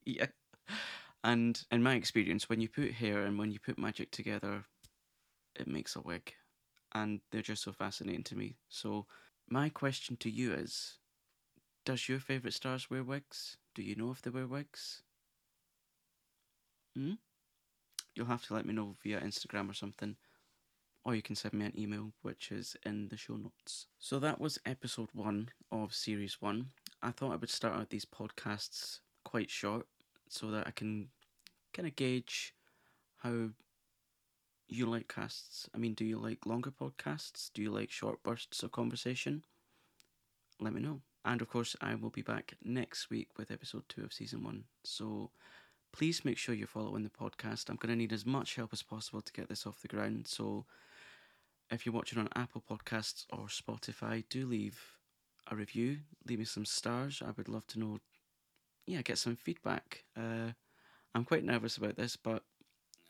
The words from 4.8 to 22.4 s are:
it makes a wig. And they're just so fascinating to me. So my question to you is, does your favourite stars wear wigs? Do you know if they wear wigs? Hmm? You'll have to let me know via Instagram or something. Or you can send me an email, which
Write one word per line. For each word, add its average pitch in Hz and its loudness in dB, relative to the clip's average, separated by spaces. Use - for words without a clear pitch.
it - -4
makes - -2
a 76 -6
wig. 85 -6
And 107 0
they're 110 0
just - -2
so 98 -4
fascinating 95 -2
to - -6
me. 101 -4
So 104 -2
my 139 4
question 135 0
to 117 0
you 113 2
is, - -2
does 127 0
your 131 4
favourite 131 0
stars 131 0
wear 131 0
wigs? - -4
Do 110 -4
you 101 -2
know 117 0
if 131 -6
they 131 -2
wear 131 -2
wigs? - -6
Hmm? 143 0
You'll 117 -2
have 120 0
to 104 -2
let 110 0
me 104 -2
know 104 -2
via 104 -2
Instagram 101 -2
or 101 -6
something. 101 -6
Or 123 2
you 110 2
can - -2
send - -2
me 104 4
an - -2
email, 104 -2
which - -6